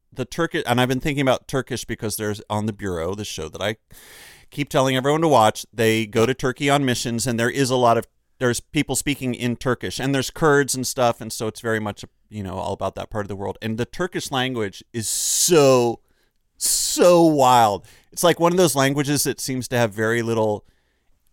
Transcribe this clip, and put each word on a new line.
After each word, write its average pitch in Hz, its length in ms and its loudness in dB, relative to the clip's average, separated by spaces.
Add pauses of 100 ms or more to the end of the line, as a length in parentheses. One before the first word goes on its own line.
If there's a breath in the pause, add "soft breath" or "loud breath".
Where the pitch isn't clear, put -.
(160)
the 127 100 -8
Turkish, 170 420 -4
and 120 120 2
I've 127 100 4
been 131 100 -2
thinking 143 220 -2
about 131 260 0
Turkish 127 380 -4
because 110 320 -8
there's 104 220 -6 (100)
on 107 180 -2
the 110 60 -2
Bureau, 92 420 -6
the 104 100 -8
show - 240 -10
that 87 120 -12
I 107 160 -4 (760 loud breath)
keep 143 180 -8
telling 135 260 2
everyone 143 260 0
to 165 60 4
watch, 110 460 4
they 110 320 2
go 110 220 2
to 131 80 0
Turkey 139 340 -4
on 139 160 2
missions, 117 400 -4
and 117 140 -2
there 117 100 0
is 135 220 0
a 131 40 0
lot 117 220 4
of, 113 100 -4 (300)
there's 123 220 -2
people 147 360 -4
speaking 135 380 -4
in 120 220 -4
Turkish, 113 440 -4
and 135 140 -2
there's 131 160 -2
Kurds 143 460 2
and 127 100 -6
stuff, 120 360 0
and 110 120 -12
so 113 140 -6
it's - 140 -10
very 113 180 -2
much, 104 260 -8 (240)
you 107 140 -10
know, 92 140 -10
all 90 160 -6
about 95 220 -6
that 95 140 -12
part 107 160 -6
of - 40 -14
the 101 60 -10
world. 98 260 -10
And 110 180 -6
the 120 60 -4
Turkish - 460 -8
language 127 520 -4 (100)
is 113 160 -6
so, 131 880 2 (580)
so 175 680 4
wild. 127 640 4 (240 soft breath)
It's - 120 -6
like 165 160 4
one 170 120 4
of 175 60 -2
those 175 180 4
languages 139 480 0
that 139 160 -4
seems 127 300 -8
to 123 80 -2
have 117 160 2
very 113 280 0
little, 110 420 -2 (680)